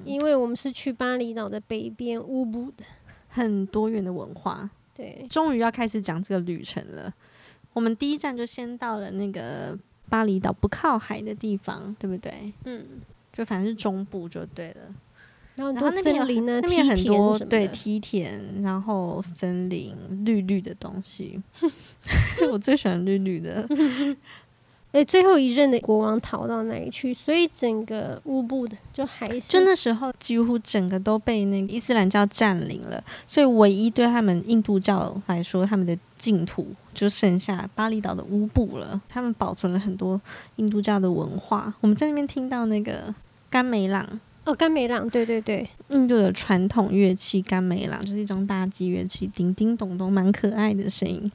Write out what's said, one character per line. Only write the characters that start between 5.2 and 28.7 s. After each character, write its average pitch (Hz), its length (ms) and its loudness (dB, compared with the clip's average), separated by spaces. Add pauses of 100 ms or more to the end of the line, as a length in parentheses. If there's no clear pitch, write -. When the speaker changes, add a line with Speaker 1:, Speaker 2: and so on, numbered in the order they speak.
Speaker 2:
终 311 260 0
于 233 40 2
要 226 120 2
开 233 160 -2
始 214 140 -4
讲 180 220 -4
这 196 140 -2
个 185 40 0
旅 175 220 -6
程 - 200 -10 (100)
了。 76 200 -12 (640)
我 240 60 -2
们 226 140 0
第 285 160 -4
一 294 60 -2
站 294 180 -6
就 240 120 -6
先 240 320 -12
到 233 180 -6
了 208 160 -8
那 196 180 -6
个 156 480 -10 (300)
巴 220 160 2
厘 190 160 2
岛 180 100 0
不 - 160 -2
靠 254 320 0
海 - 220 -8
的 214 140 -8
地 214 200 -4
方， 196 440 -8
对 202 100 -6
不 185 80 -4
对？ 208 340 -12 (140)
Speaker 1:
嗯。 240 180 -12 (480)
Speaker 2:
就 233 140 -8
反 190 180 -4
正 202 60 0
是 226 60 -4
中 196 320 -4
部 185 200 -10
就 165 200 -12
对 160 220 -14
了。 - 80 -18 (800)
Speaker 1:
然 269 100 -6
后 277 60 -2
很 247 80 -4
多 285 100 2
森 294 380 2
林 240 200 0
啊， 240 40 0
Speaker 2:
然 240 100 0
后 - 0 -
那 349 60 0
边 - 0 -
有， - 0 -
那 - 0 -
边 339 180 4
很 240 100 4
多， - 0 -
Speaker 1:
梯 185 80 2
田 208 140 4
什 208 140 6
么 214 80 0
的。 214 60 -8
Speaker 2:
对， 214 220 2
梯 214 300 -4
田， 180 640 -6
然 190 200 -2
后 190 380 -4
森 180 480 -4
林， 160 280 -8 (280)
绿 220 180 2
绿 190 180 0
的 185 140 -8
东 - 280 -10
西。 - 380 -12 (500)
<laughs> - 600 0
我 220 40 0
最 262 200 2
喜 233 120 0
欢 175 160 0
绿 196 140 2
绿 190 220 -2
的。 180 300 -6
Speaker 1:
<laughs> 294 60 0 (1160)
欸， 285 120 6
最 370 200 6
后 381 140 8
一 254 140 4
任 277 160 6
的 240 120 4
国 214 180 2
王 220 220 2
逃 - 260 -6
到 233 160 -2
哪 226 160 -4
里 - 100 -8
去？ 247 240 -6
所 294 220 -2
以 339 140 6
整 220 360 -2
个 214 400 -6
乌 269 160 0
布 247 280 -2
的 214 80 -12 (160)